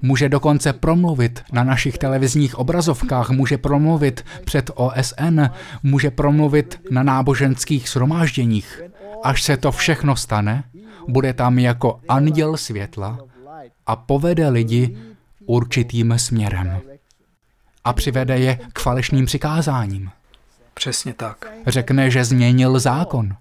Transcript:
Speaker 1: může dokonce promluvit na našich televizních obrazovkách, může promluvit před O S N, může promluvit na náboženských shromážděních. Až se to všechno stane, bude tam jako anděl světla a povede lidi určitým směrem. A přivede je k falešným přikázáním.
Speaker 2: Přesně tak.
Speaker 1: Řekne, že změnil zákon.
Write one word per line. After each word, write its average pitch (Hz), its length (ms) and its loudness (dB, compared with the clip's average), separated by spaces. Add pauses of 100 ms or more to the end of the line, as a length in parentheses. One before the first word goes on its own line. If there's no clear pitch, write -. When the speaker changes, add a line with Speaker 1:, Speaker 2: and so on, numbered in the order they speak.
Speaker 1:
může 135 280 2
dokonce 143 440 2
promluvit 147 800 0
na 123 120 2
našich 131 340 0
televizních 135 600 0
obrazovkách, 131 720 0
může 131 280 2
promluvit 143 680 0 (200)
před 135 300 -2
O 127 200 0
S 127 220 -2
N, 151 340 2 (320)
může 139 280 2
promluvit 147 720 2 (100)
na 127 120 2
náboženských 135 880 0
shromážděních. 131 920 0 (420)
Až 127 200 0
se 139 140 0
to 135 140 0
všechno 139 440 0
stane, 107 480 -2 (440)
bude 131 260 0
tam 123 260 2
jako 120 400 0 (100)
anděl 151 480 2
světla 104 600 -8 (680)
a 110 100 -2
povede 156 540 0
lidi 120 480 2 (480)
určitým 120 720 0
směrem. 92 640 -2 (1000)
A 123 100 -2
přivede 131 460 0
je 127 200 2 (140)
k - 60 -10
falešným 127 460 0
přikázáním. 127 840 -2 (640)
Speaker 2:
Přesně - 400 -6
tak. 107 320 -12 (220)
Speaker 1:
Řekne, 131 440 2
že 123 140 2
změnil 127 540 4
zákon. 127 600 0